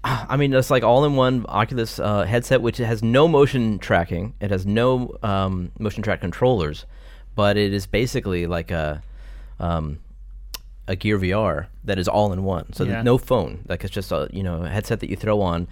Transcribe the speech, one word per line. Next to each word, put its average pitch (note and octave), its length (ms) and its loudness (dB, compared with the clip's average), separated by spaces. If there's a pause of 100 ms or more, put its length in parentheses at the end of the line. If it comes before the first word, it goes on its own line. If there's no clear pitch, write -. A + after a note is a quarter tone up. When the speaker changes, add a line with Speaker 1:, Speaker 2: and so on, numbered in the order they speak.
Speaker 1:
I B2+ 320 -4
mean, C#3+ 200 4
it's B2+ 160 4
like B2+ 100 4
all-in-one B2+ 640 4
Oculus, A2 520 -2
uh, G#2 240 2
headset, A#2+ 400 2
which A#2 140 0
has A#2 260 -2
no C3 240 6
motion C3 500 4
tracking. F2+ 640 0
It G2+ 80 -2
has F#2+ 160 0
no, A#2+ 560 2
um, F#2+ 560 -2
motion G#2+ 240 -4
track G2+ 200 -2
controllers, F2+ 680 0 (480)
but G2+ 200 4
it G#2 160 2
is G2 140 -2
basically G2+ 640 0
like E2+ 240 -4
a, D2+ 320 -2 (560)
um, D#2+ 400 -2 (880)
a F#2+ 80 -2
Gear G#2 240 0
V F#2 140 0
R F2+ 340 0 (160)
that G2 160 -2
is F2+ 80 0
all-in-one. F#2+ 680 0
So - 100 -4
there's G2 120 -2
Speaker 2:
Yeah. A#2 80 -4
Speaker 1:
no B2 160 4
phone. F2 500 -2
Like, F2+ 140 -4
it's F#2+ 100 -6
just G2 180 -6
a, D2+ 220 -2
you G2 80 -6
know, F2 220 -4
a E2+ 60 -6
headset G#2 320 -2
that - 100 -8
you G2 40 -2
throw G#2+ 240 0
on. F2 320 0